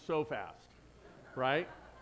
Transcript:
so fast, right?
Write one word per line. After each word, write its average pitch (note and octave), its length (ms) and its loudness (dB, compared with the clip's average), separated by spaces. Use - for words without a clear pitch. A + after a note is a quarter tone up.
so D#3 160 4
fast, G2+ 460 -6
right? C3+ 320 4